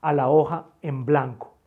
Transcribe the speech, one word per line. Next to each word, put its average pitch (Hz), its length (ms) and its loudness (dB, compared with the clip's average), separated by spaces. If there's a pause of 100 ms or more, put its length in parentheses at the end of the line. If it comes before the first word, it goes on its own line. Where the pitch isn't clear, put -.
a 156 120 0
la 135 160 2
hoja 156 360 2 (160)
en 135 240 -6
blanco. 131 480 -2 (140)